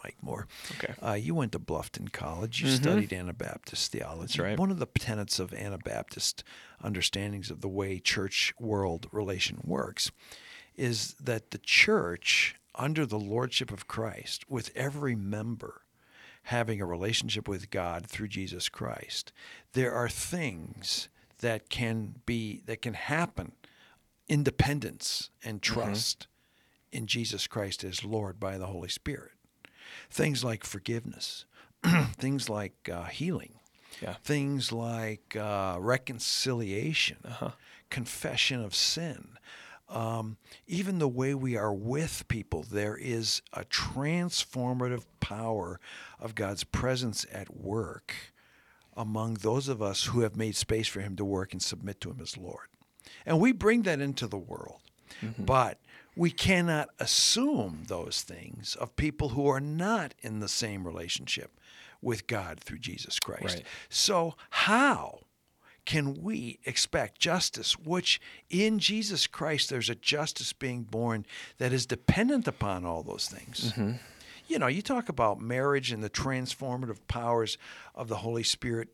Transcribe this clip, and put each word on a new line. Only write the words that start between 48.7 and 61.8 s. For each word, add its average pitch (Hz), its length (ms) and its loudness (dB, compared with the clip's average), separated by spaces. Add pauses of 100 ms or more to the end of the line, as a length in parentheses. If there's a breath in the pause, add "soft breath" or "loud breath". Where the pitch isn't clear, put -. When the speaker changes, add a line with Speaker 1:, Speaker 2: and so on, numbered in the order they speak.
Speaker 1:
among 110 400 0
those 113 320 2
of 120 140 0
us 98 240 2
who 120 160 4
have 104 140 4
made 110 200 0
space 113 320 0
for 98 140 -4
him 98 140 -4
to 101 100 -2
work 95 280 0
and 92 80 -4
submit 98 400 -6
to 90 100 -8
him 131 100 -8
as - 160 -8
Lord. - 300 -12 (580 loud breath)
And 165 140 6
we 240 120 8
bring 220 320 6
that 165 180 2
into 135 260 -2
the 98 100 -4
world. - 440 -8 (420 loud breath)
Speaker 2:
Mm-hmm. 110 220 -4
Speaker 1:
But 123 340 4 (360 loud breath)
we 170 140 4
cannot 170 600 4 (100)
assume 120 880 4
those 87 340 -4
things - 540 -8
of - 200 -8
people 147 340 0
who 139 180 4
are 135 120 6
not 165 600 0
in 107 180 -4
the 101 80 -2
same 101 380 0
relationship - 760 -4 (420 loud breath)